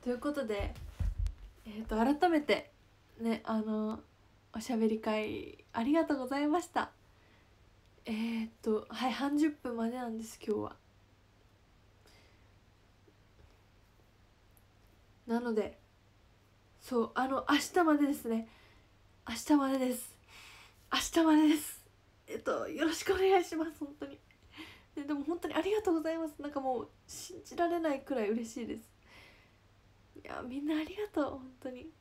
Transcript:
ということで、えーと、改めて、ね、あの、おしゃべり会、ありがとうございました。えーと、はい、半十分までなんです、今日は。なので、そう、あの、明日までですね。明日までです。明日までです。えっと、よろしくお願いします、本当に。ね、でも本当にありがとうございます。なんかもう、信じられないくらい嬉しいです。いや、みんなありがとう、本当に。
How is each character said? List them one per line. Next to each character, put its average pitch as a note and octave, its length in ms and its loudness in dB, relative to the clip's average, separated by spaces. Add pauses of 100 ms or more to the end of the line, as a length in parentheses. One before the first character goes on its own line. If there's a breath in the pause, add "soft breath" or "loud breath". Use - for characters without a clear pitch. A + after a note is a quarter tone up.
と - 60 -6
い A#3+ 60 0
う A#3+ 40 -8
こ D4 140 -2
と C#4+ 140 -4
で、 G3+ 260 -2 (920)
え A3 160 -10
ー - 20 -6
と、 A3 120 -2
改 C#4+ 340 4
め D#4 100 4
て、 - 320 0 (480)
ね、 A3+ 240 -2
あ A3 160 0
の、 G#3+ 400 -4 (560)
お A3 40 -8
し C4 120 -6
ゃ A3+ 60 0
べ A3 100 4
り A3 100 0
会、 G#3+ 640 -4 (120)
あ A#3 80 0
り C4 100 2
が D#4+ 140 4
と D#4+ 80 2
う C4+ 40 -4
ご B3+ 80 -4
ざ C#4 140 -2
い D4 60 2
ま E4 160 2
し - 60 -10
た。 - 220 -2 (1160 soft breath)
え A#3+ 40 -6
ー A3+ 380 -2 (140)
と、 G#3+ 260 0
は A3+ 200 -2
い、 A#3 40 0
半 C#4 240 0
十 D4+ 140 4
分 B3 260 -8
ま A3+ 140 0
で B3 60 -6
な B3 120 -6
ん A3+ 80 -6
で A3+ 80 -8
す、 - 180 -16
今 G#3 140 -2
日 G#3+ 60 -2
は。 - 140 -8 (4000 soft breath)
な A#3 120 2
の A#3+ 140 -2
で、 G#3+ 260 -2 (1000)
そ A#3+ 220 0
う、 A3+ 120 0
あ C4 140 0
の、 C4+ 220 0
明 D4 60 6 (180)
日 F4+ 100 8
ま D#4 140 8
で C#4+ 80 6
で C#4 80 2
す - 120 -10
ね。 A3+ 220 -2 (800 soft breath)
明 A3+ 60 -4
日 D4 220 4
ま C4+ 140 4
で C4+ 80 0
で B3+ 160 2
す。 - 200 -12 (760 loud breath)
明 B3+ 80 0 (240)
日 - 20 6
ま D#4 120 8
で D4+ 120 8
で D#4 80 8
す。 - 260 -6 (500)
え - 40 -6
っ - 40 -6
と、 B2+ 260 -2
よ C#4+ 200 -2
ろ D#4+ 60 2
し - 120 -6
く G4 80 2
お F#4 40 4
願 F#4+ 240 6
い E4+ 40 0
し - 120 -10
ま D#4+ 100 0
す、 E4 120 -8
本 C#4+ 220 -10
当 C#4+ 60 -10
に。 C#4 120 -14 (760 loud breath)
ね、 D4 80 -8
で C#4+ 80 -4
も C#4+ 100 -2
本 E4 180 -2
当 F4 80 -6
に - 60 -6
あ D#4 60 2
り F#4+ 120 0
が G#4+ 100 2
と G4 80 2
う E4 40 4
ご E4 60 2
ざ D#4 100 -2
い E4 80 -2
ま D#4+ 100 -4
す。 D4+ 120 -14
な C#4+ 80 -8
ん - 20 -8
か D4 100 -4
も C4 200 -2
う、 G#3+ 80 -10 (180)
信 - 380 -16
じ - 120 -16
ら E4+ 120 2
れ E4+ 100 0
な D#4+ 160 0
い C#4 60 -6
く - 140 -6
ら A#3 80 0
い G#3 80 0
嬉 A3+ 200 -2
し B3 120 -8
い A3 40 -8
で A3+ 120 -8
す。 - 120 -20 (1300 loud breath)
い - 100 -20
や、 - 160 -10
み B3+ 180 -8
ん C#4+ 60 -6
な D#4 100 0
あ - 60 0
り F4 140 -10
が G#4 160 -4
と D4 160 0
う、 - 40 -6
本 C4 280 -14
当 B3+ 100 -10
に。 B3+ 200 -14 (100)